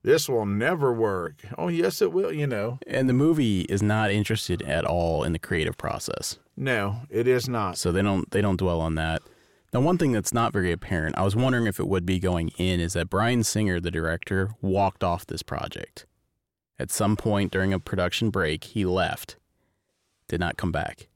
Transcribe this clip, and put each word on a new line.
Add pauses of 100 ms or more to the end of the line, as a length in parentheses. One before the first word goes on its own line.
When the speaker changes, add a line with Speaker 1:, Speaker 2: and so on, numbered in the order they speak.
Speaker 1:
"This
will
never
work." (220)
"Oh,
yes,
it
will,"
you
know.
Speaker 2:
And
the
movie
is
not
interested
at
all
in
the
creative
process. (180)
Speaker 1:
No,
it
is
not.
Speaker 2:
So
they
don't,
they
don't
dwell
on
that. (520)
Now,
one
thing
that's
not
very
apparent,
I
was
wondering
if
it
would
be
going
in,
is
that
Bryan
Singer,
the
director, (120)
walked
off
this
project. (720)
At
some
point
during
a
production
break,
he
left, (880)
did
not
come
back.